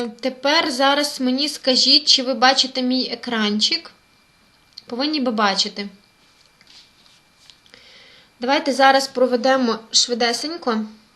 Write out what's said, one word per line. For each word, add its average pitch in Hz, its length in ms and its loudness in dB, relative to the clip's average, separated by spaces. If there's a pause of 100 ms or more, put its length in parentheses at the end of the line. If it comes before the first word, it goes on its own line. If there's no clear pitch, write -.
(220)
тепер 294 500 0
зараз 277 500 0
мені 262 280 -2
скажіть, 269 580 0
чи - 160 2
ви 254 100 -2
бачите 262 480 2
мій 254 320 -2
екранчик. 226 800 -4 (960)
Повинні 294 340 -4
би 247 120 -2
бачити. 202 580 -2 (2500)
Давайте 277 340 0
зараз 269 340 4
проведемо 247 720 2 (120)
швидесенько 240 960 -2 (300)